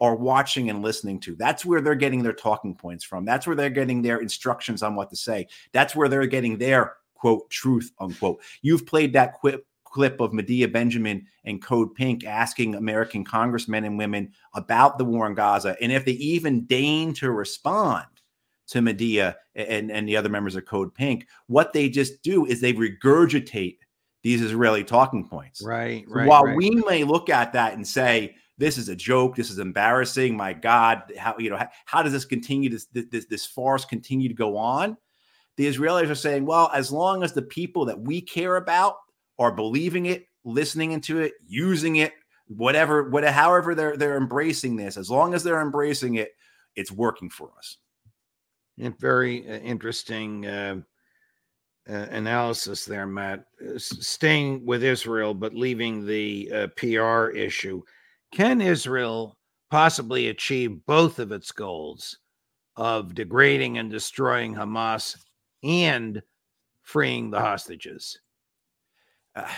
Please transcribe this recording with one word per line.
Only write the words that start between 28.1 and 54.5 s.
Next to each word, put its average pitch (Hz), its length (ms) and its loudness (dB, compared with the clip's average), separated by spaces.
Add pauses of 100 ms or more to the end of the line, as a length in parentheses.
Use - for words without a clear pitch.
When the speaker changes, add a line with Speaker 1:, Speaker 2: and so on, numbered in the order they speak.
Speaker 1:
"This 139 200 0
is 104 120 -6
a 92 60 -8
joke, 127 400 2
this 117 140 -4
is 95 100 -8
embarrassing, 117 760 2
my 98 160 -4
God, 113 640 4
how, 113 200 -4
you 113 120 -4
know, 101 80 -4
how, 120 120 -4 (160)
how 160 180 2
does 147 80 0
this 135 140 -4
continue, 135 440 -2
this, 113 220 -8
this, 117 340 -8
this 104 200 -8
farce 131 400 -2
continue 131 420 -4
to 117 80 -6
go 107 220 -2
on?" 139 400 -2 (600)
The 143 100 0
Israelis 156 420 0
are 151 60 -4
saying, 139 300 -2
"Well, 160 280 4
as 135 180 -2
long 185 320 0
as 170 100 -4
the 147 80 0
people 170 440 -4
that 101 140 -4
we 147 220 -4
care 180 360 -2
about 180 380 2 (440)
are 120 120 4
believing 151 540 -2
it, 180 220 -4 (160)
listening 156 480 -2
into 160 280 -4
it, 156 140 -2 (140)
using 160 500 0
it, 156 160 2 (340)
whatever, 143 640 2
what-, 147 160 2
however 165 500 4
they're, 151 220 -2
they're 143 200 0
embracing 135 580 -2
this, 101 220 -8
as 95 120 -10
long 156 240 4
as 165 100 -2
they're 165 180 0
embracing 143 540 -2
it, 107 200 -4 (400)
it's 98 160 -10
working 104 380 -4
for - 280 -18
us." - 200 -20 (1000)
Speaker 2:
And 120 220 -10
very, 127 480 0
uh, 107 120 -12
interesting, 110 840 -8
uh, 101 360 -8 (1080)
uh, 104 40 -8
analysis 110 920 -4
there, 101 220 -8
Matt. 98 380 -8 (160)
Uh, - 140 -12
s-, - 300 -10
staying 143 600 0